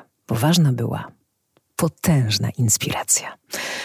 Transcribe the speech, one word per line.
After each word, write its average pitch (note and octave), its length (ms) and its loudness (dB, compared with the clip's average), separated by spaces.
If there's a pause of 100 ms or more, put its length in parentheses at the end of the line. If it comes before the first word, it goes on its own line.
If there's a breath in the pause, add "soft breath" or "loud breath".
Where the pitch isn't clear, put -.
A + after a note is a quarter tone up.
(280)
bo - 60 -2
ważna D3 380 4
była A2+ 360 -4 (680)
potężna B2+ 760 0
inspiracja. - 880 -2 (460 loud breath)